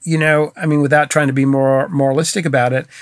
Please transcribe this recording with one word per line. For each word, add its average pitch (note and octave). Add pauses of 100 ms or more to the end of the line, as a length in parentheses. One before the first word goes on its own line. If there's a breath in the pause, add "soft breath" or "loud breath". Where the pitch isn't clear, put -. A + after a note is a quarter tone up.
you D#3+
know, D3+
I E3+
mean, D3+
without C#3+
trying D3
to C3+
be C3+
more C3+
moralistic D#3
about B2+
it, C3 (140 loud breath)